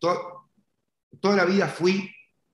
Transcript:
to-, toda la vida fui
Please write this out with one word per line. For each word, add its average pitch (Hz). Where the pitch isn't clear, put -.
to-, -
toda 202
la 180
vida 190
fui 190